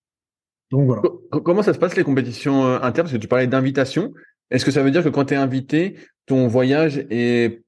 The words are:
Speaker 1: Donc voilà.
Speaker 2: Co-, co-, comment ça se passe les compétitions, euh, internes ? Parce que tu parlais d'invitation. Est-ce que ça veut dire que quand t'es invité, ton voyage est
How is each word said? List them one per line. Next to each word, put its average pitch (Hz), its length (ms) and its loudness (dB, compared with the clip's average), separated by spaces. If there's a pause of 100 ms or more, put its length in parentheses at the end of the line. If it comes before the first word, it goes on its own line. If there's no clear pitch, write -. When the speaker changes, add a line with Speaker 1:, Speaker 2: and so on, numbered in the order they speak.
(720)
Speaker 1:
Donc 135 160 2
voilà. 117 160 0
Speaker 2:
Co-, - 280 -4
co-, 147 120 -4
comment 180 200 2
ça 196 120 2
se - 40 -4
passe 180 160 -2
les 180 100 0
compétitions, 131 600 -2
euh, 127 160 0
internes ? 127 260 0
Parce 151 60 -8
que 123 60 -2
tu - 100 -8
parlais 127 180 2
d'invitation. 135 680 -2 (360)
Est-ce 127 140 -2
que 147 60 2
ça 135 120 2
veut 135 80 4
dire 165 140 2
que 151 60 0
quand 139 160 0
t'es 139 80 -2
invité, 135 640 -2 (260)
ton 131 220 2
voyage 135 640 0
est 120 580 0